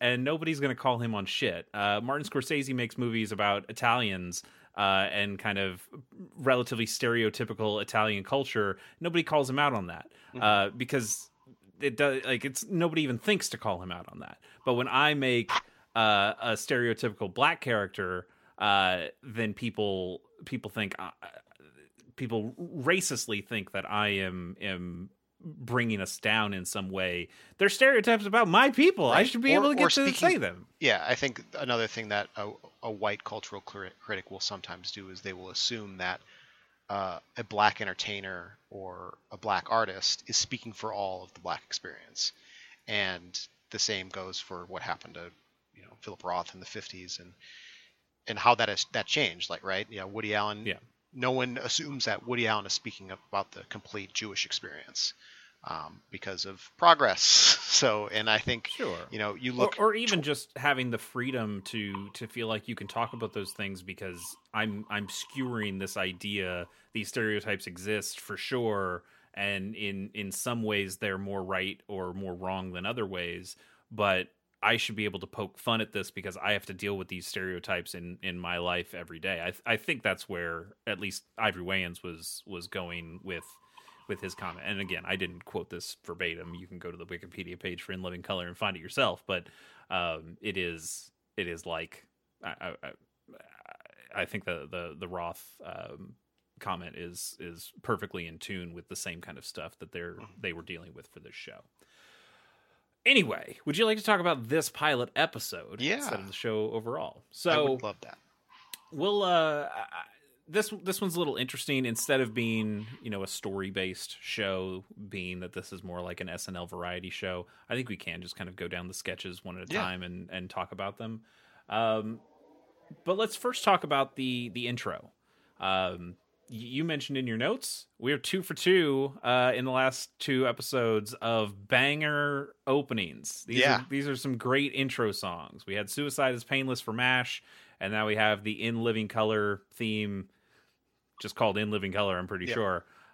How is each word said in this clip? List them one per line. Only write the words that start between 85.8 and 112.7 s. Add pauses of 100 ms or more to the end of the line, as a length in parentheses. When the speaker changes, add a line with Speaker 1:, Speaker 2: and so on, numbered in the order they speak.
Speaker 1:
verbatim.
You
can
go
to
the
Wikipedia
page
for
In
Living
Color
and
find
it
yourself.
But, (420)
um,
it
is, (280)
it
is
like, (380)
I,
I, (100)
I, (1300)
I
think
the,
the,
the
Roth, (220)
um, (460)
comment
is,
is (100)
perfectly
in
tune
with
the
same
kind
of
stuff
that
they're,
Speaker 2:
Mm-hmm. (140)
Speaker 1:
they
were
dealing
with
for
this
show. (1400)
Anyway,
would
you
like
to
talk
about
this
pilot
episode
Speaker 2:
Yeah.
Speaker 1:
instead
of
the
show
overall?
Speaker 2:
I
Speaker 1:
So
Speaker 2:
would
love
that. (760)
Speaker 1:
we'll,
uh,
I,
I, (440)
this, (100)
this
one's
a
little
interesting.
Instead
of
being, (160)